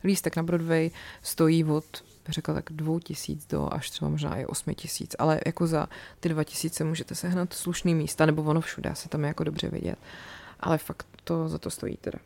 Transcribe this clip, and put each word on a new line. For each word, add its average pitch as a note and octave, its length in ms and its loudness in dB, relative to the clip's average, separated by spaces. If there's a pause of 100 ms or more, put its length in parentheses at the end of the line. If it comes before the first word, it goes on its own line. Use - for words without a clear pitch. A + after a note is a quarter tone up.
Lístek F#3+ 320 2
na E3 80 2
Broadway E3 480 2 (300)
stojí E3 420 6
od, D#3 400 0 (220)
bych D3+ 80 -6
řekla, D#3 200 -2
tak D3 160 -2
dvou D#3 300 0
tisíc D3+ 480 -8
do C#3+ 260 0
až - 160 -4
třeba D3 200 -2
možná D3 260 0
i C3 100 -4
osmi - 300 -4
tisíc, - 440 -8
ale D#3 260 4
jako E3+ 220 2
za D#3+ 220 0 (300)
ty E3+ 100 0
dva D#3 140 2
tisíce - 400 -2
můžete D#3+ 320 -2
sehnat F3+ 380 0
slušný F3 420 2
místa, D#3 300 4
nebo D#3 180 4
ono D#3 180 4
všude, - 280 -4
asi - 200 -6
tam D3+ 140 0
je C#3+ 40 0
jako D3 160 -2
dobře D3+ 260 -2
vidět. - 300 -4 (600)
Ale E3 180 4
fakt - 300 -8 (160)
to E3 260 0
za D#3 80 -4
to - 120 -6
stojí - 280 -6
teda. - 280 -8